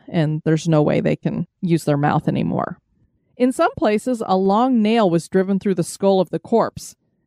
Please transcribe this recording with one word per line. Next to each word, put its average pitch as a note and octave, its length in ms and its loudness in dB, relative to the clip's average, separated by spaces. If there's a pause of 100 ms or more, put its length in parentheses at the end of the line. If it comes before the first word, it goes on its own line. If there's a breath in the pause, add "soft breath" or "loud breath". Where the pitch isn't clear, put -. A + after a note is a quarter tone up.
and D#3 360 -2
there's D#3+ 240 0
no D#3 140 4
way D3+ 200 2
they D#3 140 0
can - 300 -6 (160)
use E3 220 0
their D3 140 0
mouth D3 300 0
anymore. - 520 -4 (580)
In B3 140 2
some E4 240 0
places, A3 500 -2
a F#3+ 120 0
long A3 440 2
nail G#3+ 260 2
was E3 220 0
driven F#3+ 300 0
through F#3+ 160 -2
the F3 80 -2
skull G3 360 0
of F3 120 -2
the E3 80 -6
corpse, - 560 -2 (320)